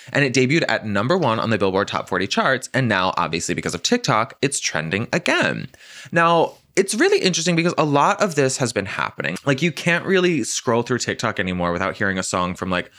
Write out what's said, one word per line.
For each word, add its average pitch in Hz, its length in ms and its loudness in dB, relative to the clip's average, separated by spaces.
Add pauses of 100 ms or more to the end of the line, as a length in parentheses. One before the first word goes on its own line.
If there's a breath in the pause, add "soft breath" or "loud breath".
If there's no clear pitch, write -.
(120 loud breath)
and 139 120 2
it 123 100 0
debuted 135 320 2
at 110 200 0
number 107 300 0
one 120 220 2
on 110 120 0
the 107 80 2
Billboard 98 280 2
Top - 220 -4
forty 92 180 -2
charts, 143 480 -2
and 127 140 0
now, 92 280 2
obviously 85 380 -2
because 82 220 -4
of - 80 -10
TikTok, 135 580 0
it's 139 160 0
trending 80 540 -4
again. 170 560 -2 (420 loud breath)
Now, 165 440 4 (200)
it's 196 220 0
really 381 280 4
interesting 170 300 0
because 165 240 0
a 156 60 4
lot 151 360 2
of 175 140 0
this 135 220 2
has 120 160 0
been 95 140 -2
happening. 71 500 -4 (100)
Like, 139 160 0
you 170 80 2
can't 170 340 -2
really 180 380 2
scroll 117 400 0
through 120 160 -2
TikTok 107 400 -4
anymore 90 320 0
without 87 240 -2
hearing 95 240 0
a 92 60 -2
song 90 320 -2
from, 92 120 -6
like, 90 300 -2